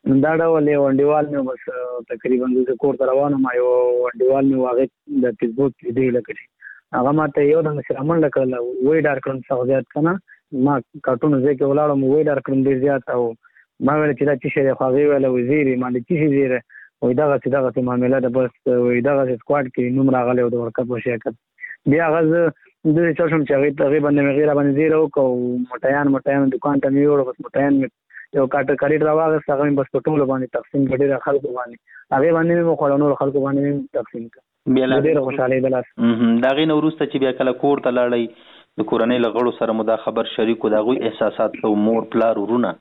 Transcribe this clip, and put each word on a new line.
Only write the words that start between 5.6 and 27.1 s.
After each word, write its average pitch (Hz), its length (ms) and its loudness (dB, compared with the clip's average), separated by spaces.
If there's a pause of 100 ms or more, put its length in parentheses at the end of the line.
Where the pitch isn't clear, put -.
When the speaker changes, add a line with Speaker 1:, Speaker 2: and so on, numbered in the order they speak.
Speaker 1:
ویډیو 123 260 0
لکه 113 220 -4
چې - 120 -16 (500)
هغه 127 160 0
ما 156 160 0
ته 147 140 -2
یو 151 220 4
دم 151 180 -4
سره - 220 -8
منډه 156 260 0
کړله، 127 300 -2 (280)
ویې 156 140 4
ډار 143 180 0
کړم 135 200 -6
څه 123 280 -4
زیات 131 180 0 (100)
که 147 60 -4
نه. 170 180 0 (340)
ما 139 260 2
کټونو 135 680 -2
ځای 147 120 2
کې 139 60 -4
ولاړم، 143 420 0
ویې 147 200 2
ډار 143 140 0
کړم 135 260 -2
ډېر 135 140 0
زیات، 135 300 0
او 120 260 -2 (460)
ما 135 160 0
ویل 151 160 0
چې 139 120 -2
دا 143 120 0
څه 147 120 -8
شی 143 140 -2
دی؟ 135 100 2
خو 131 120 -4
هغې 131 240 2
ویله، 135 200 2
وایي، 123 180 0
«زیرې.» 135 320 0
ما 127 100 -4
ویل، 123 140 -4
«څه 180 180 -4
شی 156 80 2
زیرې؟» 135 320 0 (420)
وایي، 123 120 0
«دغسې، 139 340 0
دغسې 131 340 0
معامله 123 360 0
ده، 127 100 -2
بس.» 123 240 0 (140)
وایي، 123 340 2
«دغسې 135 400 0
سکواډ 143 240 -2
کې 127 180 -4 (100)
نوم 135 180 2
راغلی 123 320 2
و 120 60 2
د 120 60 -2
ورلډ 117 180 -4
کپ 123 160 -4
په 123 100 -4
شرکت.» 117 360 -6 (520)
بیا 160 220 2
هغه 160 140 2
زه 165 300 2 (340)
داسې 160 320 2
چل 170 120 2
شوم 156 140 0
چې 143 80 -2
هغې، 139 180 2 (160)
هغې 147 140 2
باندې 143 200 2
مې، 139 120 2
هغې 147 120 2
را 151 100 2
باندې 143 200 2
زیره 156 260 2
وکړه 147 220 0
او 127 120 2 (240)
مټیان، 131 500 -2
مټیان 139 400 2
دوکان 139 320 0
ته 139 80 0
مې 135 180 2
یوړو، 139 220 2